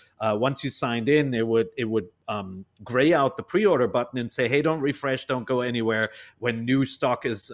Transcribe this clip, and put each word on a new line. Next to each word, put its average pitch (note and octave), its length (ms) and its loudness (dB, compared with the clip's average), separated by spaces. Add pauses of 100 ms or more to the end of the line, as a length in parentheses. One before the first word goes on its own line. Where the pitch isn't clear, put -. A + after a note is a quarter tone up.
(220)
uh, G#2+ 180 0
once B2 240 0
you C3+ 80 -4
signed A#2 380 -2
in, D3 260 2
it A2+ 140 0
would, A2+ 280 2
it A#2+ 100 -2
would, A2 200 -2 (220)
um, F#2+ 360 -6 (200)
gray C3 280 4
out C#3 260 2
the - 40 -8
pre-order F3 460 2
button B2 320 -2
and A#2+ 100 -6
say, B2+ 160 0
"Hey, C#3+ 160 2
don't D#3+ 180 0
refresh, C3+ 460 -2
don't B2+ 200 -2
go B2 160 0
anywhere. A2+ 480 0 (280)
When A#2 260 -2
new C3 200 2
stock B2+ 420 -2
is, A2 260 -4